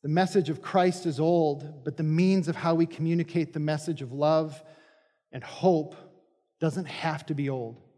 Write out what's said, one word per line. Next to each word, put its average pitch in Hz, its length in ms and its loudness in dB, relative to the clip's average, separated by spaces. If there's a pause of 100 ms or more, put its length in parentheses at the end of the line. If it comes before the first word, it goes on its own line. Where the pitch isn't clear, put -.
The 143 60 -4
message 180 400 2
of 156 140 -6
Christ 180 420 2
is 147 160 -2
old, 151 640 0
but 147 140 -6
the 165 40 -2
means 170 460 4
of 170 80 -4
how 170 180 2
we 165 120 4
communicate 165 680 -2
the 156 80 -4
message 151 400 -2
of 127 100 -10
love 151 520 0 (720)
and 120 120 -12
hope 160 520 0 (640)
doesn't 160 260 -2
have 151 400 -6
to 151 80 -4
be 139 160 -2
old. 120 320 -8 (160)